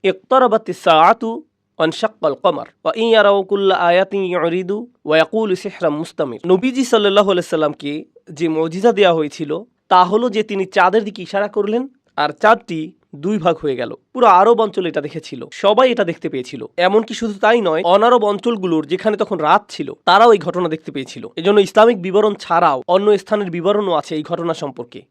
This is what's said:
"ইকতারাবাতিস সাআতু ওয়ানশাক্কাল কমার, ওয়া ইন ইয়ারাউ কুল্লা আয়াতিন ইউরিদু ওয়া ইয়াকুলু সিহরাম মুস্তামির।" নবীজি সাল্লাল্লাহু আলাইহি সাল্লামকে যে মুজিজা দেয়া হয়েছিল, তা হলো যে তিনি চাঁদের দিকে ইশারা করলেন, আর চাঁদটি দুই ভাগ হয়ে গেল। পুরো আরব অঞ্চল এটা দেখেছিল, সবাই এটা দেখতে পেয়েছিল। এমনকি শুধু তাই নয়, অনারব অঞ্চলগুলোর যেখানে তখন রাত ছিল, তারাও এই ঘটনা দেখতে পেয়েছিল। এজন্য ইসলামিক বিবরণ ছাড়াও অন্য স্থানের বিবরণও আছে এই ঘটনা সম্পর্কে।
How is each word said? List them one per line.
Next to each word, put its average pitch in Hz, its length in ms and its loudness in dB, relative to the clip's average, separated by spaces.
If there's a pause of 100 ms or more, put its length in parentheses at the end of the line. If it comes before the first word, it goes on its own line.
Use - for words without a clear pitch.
"ইকতারাবাতিস 220 720 0
সাআতু 196 640 2 (340)
ওয়ানশাক্কাল 165 560 -2
কমার, 151 320 -2 (200)
ওয়া 160 100 -2
ইন 226 120 -2
ইয়ারাউ 202 360 4
কুল্লা 196 320 0
আয়াতিন 190 480 0
ইউরিদু 180 640 -4 (180)
ওয়া 151 120 2
ইয়াকুলু 196 380 0
সিহরাম 170 420 -6
মুস্তামির।" 147 500 -8
নবীজি 247 360 0
সাল্লাল্লাহু 202 480 2
আলাইহি 175 180 -2
সাল্লামকে 151 560 -4 (260)
যে 160 180 -4
মুজিজা 165 420 0
দেয়া 185 220 2
হয়েছিল, 156 500 -6 (260)
তা 180 160 6
হলো 226 240 0
যে 208 140 -2
তিনি 196 220 -4
চাঁদের 190 380 2
দিকে 202 180 -12
ইশারা 196 260 -4
করলেন, 214 400 -4 (280)
আর 147 140 -2
চাঁদটি 180 640 -4 (240)
দুই 185 220 -4
ভাগ 170 200 0
হয়ে 139 180 -4
গেল। 120 180 -8 (200)
পুরো 240 140 2
আরব 214 340 6
অঞ্চল 196 240 -2
এটা 156 160 -4
দেখেছিল, 143 500 -12
সবাই 226 400 2
এটা 233 120 -2
দেখতে 165 260 -6
পেয়েছিল। - 360 -10 (120)
এমনকি 208 360 2
শুধু 214 200 -6
তাই 220 280 2
নয়, 165 240 0
অনারব 208 400 4
অঞ্চলগুলোর 190 640 -2
যেখানে 190 300 -2
তখন 208 200 -4
রাত 160 320 2
ছিল, - 240 -10 (120)
তারাও 214 260 6
এই 202 80 4
ঘটনা 175 300 -4
দেখতে 156 220 -10
পেয়েছিল। 131 440 -12
এজন্য 202 240 2
ইসলামিক 214 420 4
বিবরণ 202 380 0
ছাড়াও 165 480 0
অন্য 202 300 4
স্থানের 202 340 -4
বিবরণও 185 420 -2
আছে 156 220 -4
এই 151 80 -6
ঘটনা 170 300 -6
সম্পর্কে। 123 580 -12